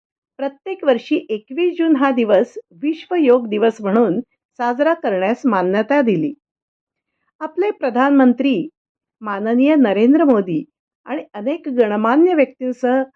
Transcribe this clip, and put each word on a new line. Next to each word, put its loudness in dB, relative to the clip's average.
प्रत्येक -10
वर्षी 0
एकवीस -4
जून 2
हा 0
दिवस 0
विश्व -6
योग 2
दिवस -2
म्हणून 0
साजरा 0
करण्यास -2
मान्यता 0
दिली. 0
आपले -4
प्रधानमंत्री 0
माननीय 0
नरेंद्र 4
मोदी 0
आणि -8
अनेक -8
गणमान्य 2
व्यक्तींसह -2